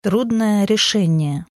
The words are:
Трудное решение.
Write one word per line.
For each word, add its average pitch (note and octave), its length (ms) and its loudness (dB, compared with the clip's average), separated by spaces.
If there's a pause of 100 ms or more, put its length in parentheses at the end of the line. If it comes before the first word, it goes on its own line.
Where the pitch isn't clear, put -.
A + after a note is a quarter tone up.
Трудное A3 600 0
решение. E3 800 0 (140)